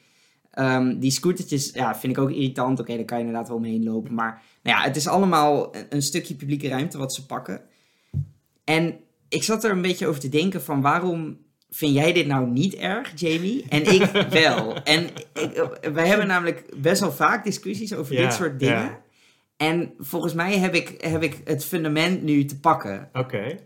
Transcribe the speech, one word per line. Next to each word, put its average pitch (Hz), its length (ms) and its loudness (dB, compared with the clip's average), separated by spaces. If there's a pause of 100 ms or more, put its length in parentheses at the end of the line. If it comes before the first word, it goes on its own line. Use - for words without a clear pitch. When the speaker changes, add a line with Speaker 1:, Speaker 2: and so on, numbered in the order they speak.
(520)
Speaker 1:
Ehm, 127 480 0
die 131 120 2
scootertjes, 175 640 -2
ja, 117 220 -2
vind 127 220 -4
ik 135 60 2
ook 139 80 2
irritant. 131 480 -2
Oké, 117 160 -6
daar 113 100 -4
kan 120 120 -6
je 117 80 -2
inderdaad 117 220 -6
wel 120 100 -6
omheen 113 260 -2
lopen. 113 300 -4
Maar 113 280 -4 (220)
nou 113 140 2
ja, - 60 2
het 135 120 0
is 151 120 -2
allemaal 151 680 4
een, 104 140 -12
een 143 120 -2
stukje 156 340 -4
publieke 143 320 -4
ruimte 135 300 -4
wat 135 160 -6
ze 139 120 -12
pakken. - 360 -10 (1000)
En 160 360 2 (300)
ik - 140 -2
zat 220 200 0
er 220 80 2
een 185 100 0
beetje 180 260 0
over 147 140 -2
te 139 80 -4
denken 170 340 0
van, 143 180 -2
"Waarom 160 560 0 (320)
vind 147 240 0
jij 156 200 4
dit 160 140 2
nou 131 220 2
niet 147 260 2
erg, 226 400 -4
Jamie? 180 540 -2
En 151 240 2
ik 196 100 8 (200)
Speaker 2:
<laughs> - 200 4
Speaker 1:
wel." 113 400 2
En 160 220 4 (280)
ik, 156 460 -4 (140)
wij 165 140 2
hebben 202 200 4
namelijk 170 540 -2
best 180 200 4
wel 180 100 0
vaak 185 320 2
discussies 208 500 -6
over 143 200 -6
Speaker 2:
Ja, 165 80 2
Speaker 1:
dit 127 120 4
soort 147 260 -2
dingen. 127 160 2
Speaker 2:
ja. - 260 -4 (560)
Speaker 1:
En 160 400 0
volgens 170 360 -4
mij 180 240 0
heb 185 180 2
ik, - 220 -2
heb 160 260 -2
ik 147 200 -4
het 143 220 -4
fundament 160 580 0
nu 147 220 2
te 139 140 -8
pakken. 131 540 0
Speaker 2:
Oké. 127 520 -4